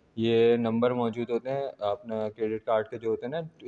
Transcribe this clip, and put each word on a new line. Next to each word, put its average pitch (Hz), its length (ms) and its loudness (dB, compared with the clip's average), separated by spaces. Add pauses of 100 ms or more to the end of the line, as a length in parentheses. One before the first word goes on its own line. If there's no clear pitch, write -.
(180)
ये 117 400 4
number 117 360 2
मौजूद 117 380 -2
होते 117 180 -2
हैं, 139 140 -2
अपना 110 680 -4
credit 110 320 -4
कार्ड 110 260 0
के 123 100 -10
जो 113 120 -4
होते 110 180 -2
हैं 139 60 -8
ना 160 340 -10